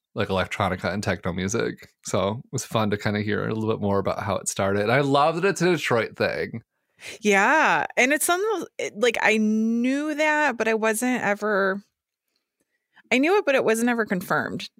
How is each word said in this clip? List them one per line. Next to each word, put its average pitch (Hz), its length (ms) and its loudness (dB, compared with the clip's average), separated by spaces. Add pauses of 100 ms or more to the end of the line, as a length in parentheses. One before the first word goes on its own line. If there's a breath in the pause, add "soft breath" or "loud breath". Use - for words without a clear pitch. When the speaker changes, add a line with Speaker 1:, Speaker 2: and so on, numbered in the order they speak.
(140)
Speaker 1:
like, 104 140 -2
electronica 92 640 -2
and 104 100 -4
techno 90 300 -2
music. 113 560 -4 (160)
So 104 400 -2
it - 80 -20
was 131 120 -6
fun 110 260 0
to 104 80 0
kinda 104 220 -2
hear 104 280 -2
a 113 60 -2
little 110 200 -2
bit 101 60 -6
more 98 180 2
about 95 240 -2
how 101 140 -2
it - 120 -8
started. 101 340 0
And 107 100 0
I 135 80 4
love 143 360 2
that 170 120 -2
it's 170 140 -2
a 180 100 4
Detroit 123 440 0
thing. 87 460 -2 (600 loud breath)
Speaker 2:
Yeah. 208 640 2 (100)
And 254 160 4
it's 302 140 0
some 359 180 2
of 427 160 -2
those, 254 80 -8 (100)
it, - 220 -8
like, 233 220 2
I 214 160 4
knew 233 760 0
that, 302 440 2
but 226 100 0
I 220 60 2
wasn't 220 480 0
ever, 202 600 0 (1300 soft breath)
I 247 80 4
knew 320 200 4
it, 392 80 0
but 277 80 4
it 254 100 2
wasn't 226 240 2
ever 233 160 0
confirmed, 175 640 -2 (120)